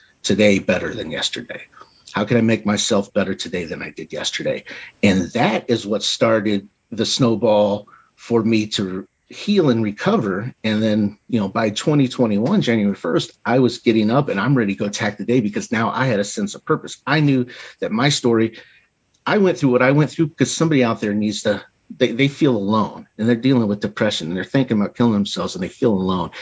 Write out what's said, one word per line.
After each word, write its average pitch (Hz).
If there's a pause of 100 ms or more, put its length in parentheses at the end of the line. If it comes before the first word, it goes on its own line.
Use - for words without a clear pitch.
(220)
today 101
better 90
than 80
yesterday? - (500)
How 104
could 120
I 113
make 113
myself 104
better 95
today 87
than 76
I 76
did -
yesterday?" - (380)
And 95
that 165
is 113
what 101
started 107 (240)
the 110
snowball 107 (260)
for -
me 107
to 95 (200)
heal 190
and 113
recover. 107
And 110
then, 107 (100)
you 113
know, 98
by 113
twenty 143
twenty-one, 123
January 110
first, - (120)
I 120
was 120
getting 110
up 143
and 95
I'm 127
ready 104
to -
go 110
attack 104
the 101
day 120
because 104
now 110
I 127
had 110
a 101
sense 101
of -
purpose. 147
I 143
knew 135 (340)
that 87
my 120
story, 113 (680)
I 170
went 190
through 139
what 123
I 131
went 143
through 165
because -
somebody 156
out 113
there 104
needs 107
to, 101 (320)
they, 117
they 135
feel 139
alone 101
and 110
they're 120
dealing 120
with 101
depression 104
and 87
they're 90
thinking 123
about 101
killing 117
themselves 98
and 90
they 87
feel 117
alone. 92 (120)